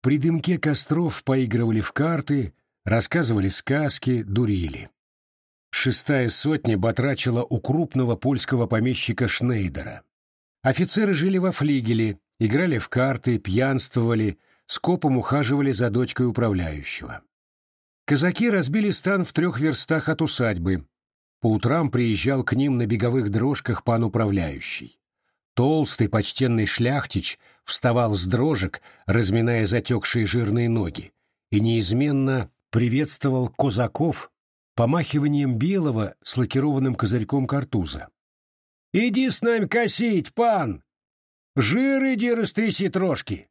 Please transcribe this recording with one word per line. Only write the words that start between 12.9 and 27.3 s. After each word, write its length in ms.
пьянствовали, 1000
скопом 500
ухаживали 540
за 180
дочкой 380
управляющего. 960
Казаки 440
разбили 420
стан 320
в 80
трех 280
верстах 500
от 120
усадьбы. 640
По 80
утрам 420
приезжал 540
к 100
ним 240
на 80
беговых 440
дрожках 540
пан 200
управляющий. 960
Толстый, 540
почтенный 560
шляхтич 720